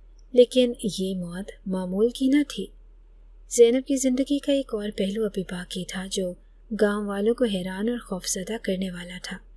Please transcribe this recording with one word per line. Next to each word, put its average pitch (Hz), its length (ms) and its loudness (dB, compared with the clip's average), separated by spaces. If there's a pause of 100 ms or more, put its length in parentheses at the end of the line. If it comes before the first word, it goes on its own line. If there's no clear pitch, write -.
(360)
लेकिन 247 400 6 (100)
ये 185 300 -2
मौत 175 320 -8 (200)
मामूल 185 440 0
की 262 180 0
न 285 140 4
थी। - 280 -8 (800)
ज़ैनब 240 320 6
की 277 140 0
ज़िंदगी 269 420 0
का 285 140 0
एक 277 200 -2
और 208 180 -4
पहलू 208 340 -2
अभी 196 180 -4
बाकी 180 400 -8
था, 185 240 -8
जो 185 300 -4 (360)
गांव 208 340 2
वालों 202 260 2
को 247 120 0
हैरान 190 440 -2
और 240 100 -2
खौफजदा 196 580 -6
करने 190 340 -4
वाला 175 260 -12
था। 185 220 -10 (180)